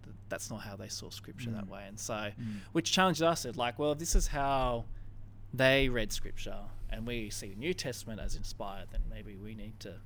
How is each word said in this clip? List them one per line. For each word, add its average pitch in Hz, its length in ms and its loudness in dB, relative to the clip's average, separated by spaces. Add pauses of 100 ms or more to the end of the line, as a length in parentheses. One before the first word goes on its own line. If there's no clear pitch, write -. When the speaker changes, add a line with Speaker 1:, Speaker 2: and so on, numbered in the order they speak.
Speaker 1:
th-, 110 100 -12 (140)
that's - 220 -6
not 104 120 -6
how 101 140 -8
they 104 120 -8
saw - 220 -8
scripture 117 420 -8
that 107 140 -4
Speaker 2:
Mm. 92 40 -10
Speaker 1:
way. 98 180 -10
And 101 100 -14
so, 104 400 -4
Speaker 2:
Mm. 107 220 -4 (120)
Speaker 1:
which 165 200 2
challenged 185 300 6
us, 165 220 4
it's 123 120 -4
like, 120 220 0
well, 147 140 4
if 147 60 0
this 165 160 0
is 143 140 8
how 131 560 2 (720)
they 131 340 8
read 113 240 2
scripture - 520 -2 (260)
and 110 160 -2
we 117 240 -2
see 104 200 -6
the 101 60 -10
New 147 180 -2
Testament 117 460 -6
as - 160 2
inspired, - 540 -4
then - 180 2
maybe 107 280 -8
we 107 180 -8
need 107 260 -10
to 101 260 -10